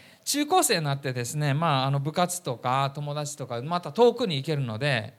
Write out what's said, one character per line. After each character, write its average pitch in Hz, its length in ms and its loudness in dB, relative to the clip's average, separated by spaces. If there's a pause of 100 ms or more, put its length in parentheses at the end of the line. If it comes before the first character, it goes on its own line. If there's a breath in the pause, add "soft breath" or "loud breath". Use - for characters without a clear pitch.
(240 loud breath)
中 294 220 0
高 359 160 4
生 202 160 2
に 160 60 0
な 139 100 0
っ 139 60 -4
て 131 120 -4
で 120 120 -4
す 135 100 -8
ね、 147 180 0
ま 147 300 2
あ、 135 40 0
あ 139 40 0
の、 139 80 2
部 143 140 -2
活 175 300 0
と 123 140 -4
か 135 380 0
友 147 180 -8
達 147 240 -8
と 123 120 -10
か、 120 140 -6
ま 175 180 -4
た 165 100 -8
遠 233 240 6
く 240 140 -2
に 151 80 0
行 131 100 -4
け 156 80 -2
る 143 80 -2
の 110 160 -4
で、 120 400 -2